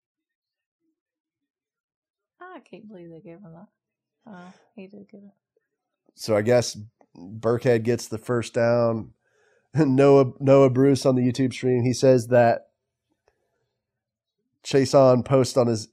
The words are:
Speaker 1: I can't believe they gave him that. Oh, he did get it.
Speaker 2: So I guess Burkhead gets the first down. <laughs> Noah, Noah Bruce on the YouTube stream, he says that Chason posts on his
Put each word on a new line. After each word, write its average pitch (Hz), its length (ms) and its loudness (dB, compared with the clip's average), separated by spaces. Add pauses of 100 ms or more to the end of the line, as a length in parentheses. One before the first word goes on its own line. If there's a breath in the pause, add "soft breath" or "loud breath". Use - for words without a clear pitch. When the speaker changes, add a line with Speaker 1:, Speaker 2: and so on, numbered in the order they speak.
(2500)
Speaker 1:
I 359 180 -20
can't - 280 -20
believe 175 220 -20
they 165 120 -20
gave 170 160 -20
him 185 160 -20
that. 165 140 -20 (600)
Oh, 180 260 -20 (220)
he 190 120 -20
did 202 240 -20
get 202 120 -20
it. 202 80 -20 (840)
Speaker 2:
So - 200 -6
I 104 60 0
guess 117 360 -2 (380)
Burkhead 113 680 -4
gets 117 240 -6
the 110 100 -12
first 117 360 -8
down. 117 580 -2 (320)
<laughs> - 320 -20
Noah, 139 640 4
Noah 135 300 4
Bruce 131 360 0
on 131 100 0
the 127 60 -2
YouTube 123 320 -2
stream, 127 300 -4
he 123 100 -2
says 127 340 2
that 120 420 0 (1900)
Chason 131 600 2
posts 135 320 0
on 120 120 2
his 110 260 -4